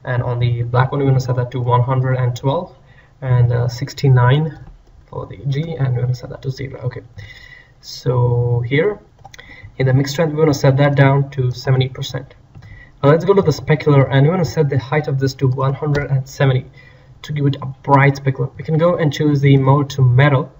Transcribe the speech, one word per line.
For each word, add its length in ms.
And 180
on 160
the 240
black 300
one, 80
we're 60
gonna 120
set 160
that 160
to 80
one 220
hundred 340
and 180
twelve, 400
and, 300
uh, 160
sixty-nine 880
for 180
the 120
G, 280
and 180
we're 100
gonna 120
set 140
that 140
to 60
zero. 340
Okay, 180
so 840
here 320
in 100
the 60
mix 180
strength, 200
we're 80
gonna 140
set 240
that 180
down 360
to 200
seventy 380
percent. 440
Now 60
let's 160
go 80
to 80
the 100
specular, 580
and 160
we're 60
gonna 140
set 240
the 100
height 300
of 100
this 160
to 140
one 240
hundred 360
and 180
seventy 380
to 100
give 120
it 160
a 40
bright 500
specular. 420
We 60
can 140
go 180
and 160
choose 300
the 160
mode 340
to 100
metal 480